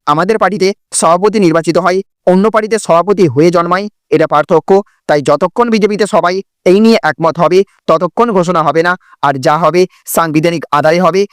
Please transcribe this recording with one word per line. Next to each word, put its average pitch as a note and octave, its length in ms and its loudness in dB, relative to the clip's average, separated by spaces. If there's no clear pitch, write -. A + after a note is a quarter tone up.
আমাদের F3 320 0
পার্টিতে F#3+ 360 0
সভাপতি F#3+ 460 0
নির্বাচিত E3 380 0
হয়, F#3 240 -2
অন্য F#3+ 260 2
পার্টিতে G#3+ 280 -2
সভাপতি F3 480 0
হয়ে D3 240 2
জন্মায়, F3+ 380 -2
এটা D#3 180 0
পার্থক্য। D#3+ 540 0
তাই D3+ 140 0
যতক্ষণ F3 480 -2
বিজেপিতে G#3 380 0
সবাই F#3 340 -2
এই F#3 140 4
নিয়ে A3+ 240 4
একমত D#3 360 -2
হবে, F3 240 2
ততক্ষণ F3+ 440 0
ঘোষণা F3 320 0
হবে D#3 200 0
না। F3+ 140 -2
আর C#3+ 180 0
যা D3 180 0
হবে E3 300 0
সাংবিধানিক E3 680 -2
আদায় D#3 300 2
হবে, F#3 320 0